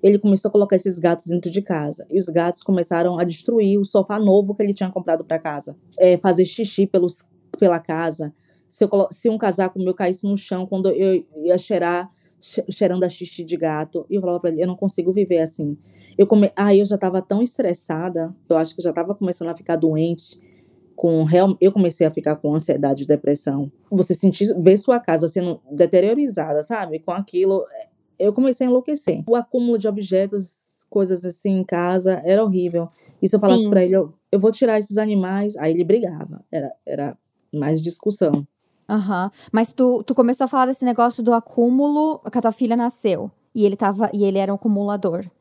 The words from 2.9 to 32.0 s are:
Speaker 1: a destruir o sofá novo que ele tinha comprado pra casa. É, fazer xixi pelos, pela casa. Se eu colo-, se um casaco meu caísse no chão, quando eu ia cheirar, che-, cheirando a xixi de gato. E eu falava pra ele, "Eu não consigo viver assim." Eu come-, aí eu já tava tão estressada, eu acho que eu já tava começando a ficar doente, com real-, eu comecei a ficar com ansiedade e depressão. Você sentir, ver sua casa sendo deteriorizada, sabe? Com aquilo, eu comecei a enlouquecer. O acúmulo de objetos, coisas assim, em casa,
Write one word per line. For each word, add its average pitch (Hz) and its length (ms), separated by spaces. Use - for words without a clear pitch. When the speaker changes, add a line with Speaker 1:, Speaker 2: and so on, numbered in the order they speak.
Speaker 1:
a 175 60
destruir 202 540
o 196 60
sofá 202 340
novo 202 360
que 214 80
ele 202 120
tinha 190 160
comprado 170 340
pra 160 140
casa. 147 360
É, 180 200
fazer 180 260
xixi 196 420
pelos, 180 440
pela 175 200
casa. 160 560
Se - 160
eu 202 60
colo-, 196 200
se - 200
um 220 80
casaco 190 400
meu 185 160
caísse 185 320
no 202 100
chão, 185 300
quando 190 240
eu 185 340
ia 170 200
cheirar, 180 540
che-, - 280
cheirando 185 360
a 180 40
xixi 175 360
de 165 120
gato. 156 540
E 196 60
eu 196 40
falava 175 200
pra 175 100
ele, 160 120
"Eu 185 40
não 180 100
consigo 185 380
viver 185 240
assim." 160 400
Eu 196 80
come-, 208 300
aí 202 240
eu 208 40
já 202 140
tava 185 240
tão 196 180
estressada, 175 960
eu 165 80
acho 160 160
que - 60
eu 165 40
já 170 80
tava 175 220
começando 180 360
a 170 60
ficar 170 200
doente, 160 640
com 165 260
real-, 175 380
eu 190 100
comecei 175 360
a 160 40
ficar 151 260
com 147 180
ansiedade 139 500
e - 20
depressão. 143 640
Você 185 260
sentir, 196 460
ver 185 160
sua 240 220
casa 165 300
sendo 180 320
deteriorizada, 180 920
sabe? 175 360
Com 180 140
aquilo, 190 520
eu 202 140
comecei 254 340
a 247 40
enlouquecer. 247 560
O 226 100
acúmulo 240 420
de 208 100
objetos, 196 1000
coisas 185 340
assim, 190 360
em 185 40
casa, 180 600